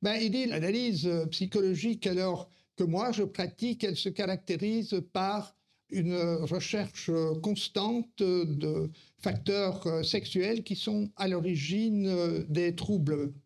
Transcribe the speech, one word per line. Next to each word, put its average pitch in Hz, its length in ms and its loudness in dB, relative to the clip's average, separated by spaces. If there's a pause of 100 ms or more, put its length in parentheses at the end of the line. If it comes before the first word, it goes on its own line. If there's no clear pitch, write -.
Ben, 208 140 0
il 226 160 0
dit 254 160 0
l'analyse, 196 600 0
euh, 170 200 0
psychologique, 190 800 0
alors 180 420 0 (280)
que 185 80 2
moi 185 260 2
je 214 140 0
pratique, 208 580 -4
elle 196 140 4
se - 120 -2
caractérise 190 960 0 (100)
par 202 440 -2 (340)
une 180 240 2
recherche 175 960 -2 (320)
constante 214 640 0 (140)
de 160 680 0 (300)
facteurs, 196 720 0
euh, 160 160 0
sexuels 208 580 0
qui 196 140 -4
sont 208 400 -2
à 196 100 -2
l'origine, 185 800 0
euh, 170 420 0
des 175 280 2
troubles. 147 560 0 (140)